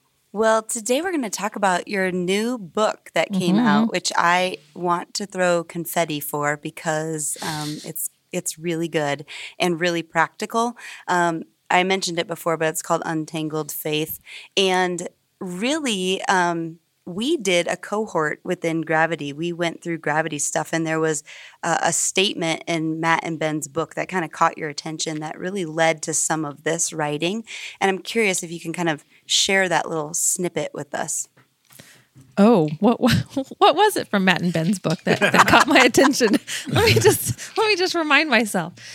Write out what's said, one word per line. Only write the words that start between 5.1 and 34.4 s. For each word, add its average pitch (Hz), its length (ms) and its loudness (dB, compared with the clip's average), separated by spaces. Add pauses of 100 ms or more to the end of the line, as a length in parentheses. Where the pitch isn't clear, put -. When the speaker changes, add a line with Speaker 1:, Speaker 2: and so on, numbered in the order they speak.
Speaker 1:
to 202 120 -6
throw 180 380 2
confetti 160 560 -2
for 147 360 -2
because, 156 880 -4
um, 151 420 -6
it's, - 260 -8 (200)
it's - 280 -6
really 165 280 -4
good 147 380 -2 (340)
and 175 220 0
really 170 240 0
practical. 175 720 0 (320)
Um, 170 340 2 (260)
I 180 140 4
mentioned 185 380 -2
it - 80 -2
before, 165 280 -2
but 160 120 0
it's 160 140 -4
called 165 220 0
Untangled 156 680 -4
Faith. 156 480 -4 (360)
And 185 520 0 (320)
really, 196 840 -2
um, 170 520 0 (280)
we 226 300 -2
did 180 300 2
a - 100 -2
cohort 196 680 -4
within 170 380 -2
Gravity. 156 500 -2
We 170 200 -6
went 165 300 -4
through 170 160 -6
Gravity 156 400 -2
stuff, - 340 -4
and 165 140 0
there 160 140 0
was 160 240 0 (400)
a, 165 200 2
a 170 80 2
statement 175 760 -2
in 160 320 -2
Matt 165 240 2
and 165 140 -4
Ben's 151 280 -2
book 147 280 -6
that 156 140 -6
kinda 175 200 -4
caught - 300 0
your 156 100 -6
attention 156 520 -6
that 156 180 -10
really 185 260 -6
led 160 380 0
to 160 120 -4
some 160 300 0
of 143 180 -10
this 165 300 -2
writing. 156 500 -2 (380)
And 196 80 2
I'm 190 100 0
curious 202 460 0
if 165 80 -10
you 165 80 -10
can 165 120 -8
kind 170 160 -2
of 151 160 -2 (220)
share 190 420 2
that 160 200 0
little 156 260 -6
snippet - 600 -2
with 156 200 -8
us. - 320 -6 (1120)
Speaker 2:
Oh, 196 320 6 (120)
what, 220 200 4
<laughs> - 0 -
what, 233 160 4 (420)
what 311 180 6
was 403 200 4
it - 120 -4
from 196 160 0
Matt 180 180 4